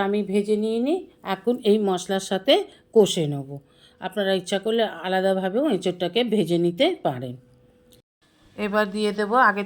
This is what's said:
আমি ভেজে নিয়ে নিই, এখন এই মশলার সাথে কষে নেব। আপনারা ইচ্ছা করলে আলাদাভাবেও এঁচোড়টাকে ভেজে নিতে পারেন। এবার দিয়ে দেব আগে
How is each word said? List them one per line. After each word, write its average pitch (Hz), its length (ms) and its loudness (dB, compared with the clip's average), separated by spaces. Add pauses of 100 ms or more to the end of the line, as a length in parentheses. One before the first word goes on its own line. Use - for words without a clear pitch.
আমি 208 140 0 (100)
ভেজে 208 320 0
নিয়ে 220 240 -2
নিই, 339 120 0 (360)
এখন 233 200 -2 (160)
এই 214 80 6 (100)
মশলার 190 420 -2
সাথে 190 240 2 (420)
কষে 190 360 4
নেব। 139 160 -8 (520)
আপনারা 190 400 -2
ইচ্ছা 190 240 -4
করলে 226 180 0 (240)
আলাদাভাবেও 190 580 0 (120)
এঁচোড়টাকে 180 440 -2 (140)
ভেজে 175 300 2
নিতে 175 220 2 (200)
পারেন। 123 280 -6 (1200)
এবার 208 280 0 (100)
দিয়ে 208 240 0
দেব 208 140 -2 (180)
আগে 202 160 -2